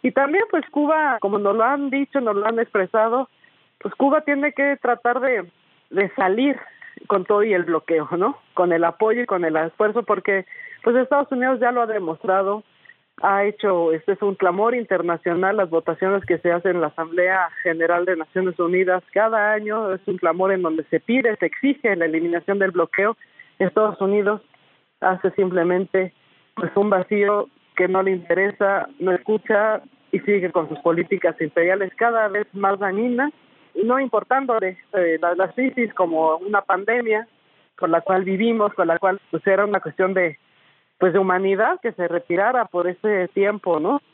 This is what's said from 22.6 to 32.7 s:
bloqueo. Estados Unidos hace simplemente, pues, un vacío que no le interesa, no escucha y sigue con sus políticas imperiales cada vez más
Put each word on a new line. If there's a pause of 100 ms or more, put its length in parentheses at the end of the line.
bloqueo. (420)
Estados
Unidos (600)
hace
simplemente, (420)
pues,
un
vacío (280)
que
no
le
interesa, (120)
no
escucha (300)
y
sigue
con
sus
políticas
imperiales
cada
vez
más